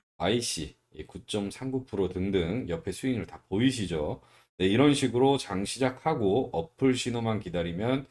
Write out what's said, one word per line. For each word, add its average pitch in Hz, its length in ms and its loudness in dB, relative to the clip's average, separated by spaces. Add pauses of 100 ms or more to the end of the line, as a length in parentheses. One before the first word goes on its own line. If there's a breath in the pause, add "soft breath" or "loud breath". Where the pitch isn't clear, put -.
(180)
아이씨, 104 580 -2 (220)
예, - 80 -12
구점삼구 107 800 -6
프로 98 240 -2
등등 90 600 0
옆에 82 220 -4
수익률 117 360 -2
다 - 220 -18
보이시죠? 98 720 0 (360 soft breath)
네, 90 100 2
이런 135 260 6
식으로 131 440 2
장 98 280 -4
시작하고 127 880 0
어플 127 420 0
신호만 113 440 -2
기다리면, 90 720 -2